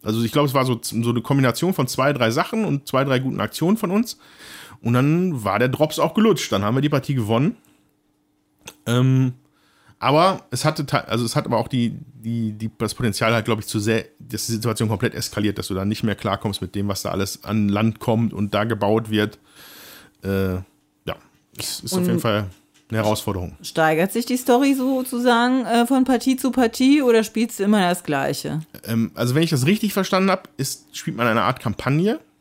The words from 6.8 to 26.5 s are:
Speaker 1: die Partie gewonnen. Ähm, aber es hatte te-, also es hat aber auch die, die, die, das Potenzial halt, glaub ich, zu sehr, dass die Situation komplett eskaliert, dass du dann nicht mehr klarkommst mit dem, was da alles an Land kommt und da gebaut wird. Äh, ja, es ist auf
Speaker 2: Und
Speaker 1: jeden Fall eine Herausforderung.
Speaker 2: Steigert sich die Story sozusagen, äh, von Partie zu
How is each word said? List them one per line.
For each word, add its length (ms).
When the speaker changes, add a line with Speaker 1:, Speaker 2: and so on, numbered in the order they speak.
Speaker 1:
die 80
Partie 260
gewonnen. 420
Ähm, 480
aber 520
es 140
hatte 220
te-, 220
also 180
es 100
hat 80
aber 140
auch 100
die, 260
die, 380
die, 260
das 160
Potenzial 400
halt, 100
glaub 140
ich, 80
zu 120
sehr, 280
dass 280
die 60
Situation 360
komplett 260
eskaliert, 440
dass 100
du 60
dann 140
nicht 140
mehr 120
klarkommst 480
mit 120
dem, 140
was 140
da 80
alles 340
an 240
Land 320
kommt 320
und 220
da 100
gebaut 460
wird. 280
Äh, 300
ja, 640
es 220
ist 120
auf 60
Speaker 2:
Und 80
Speaker 1:
jeden 140
Fall 260
eine 120
Herausforderung. 600
Speaker 2:
Steigert 500
sich 140
die 100
Story 380
sozusagen, 920
äh, 220
von 180
Partie 320
zu 140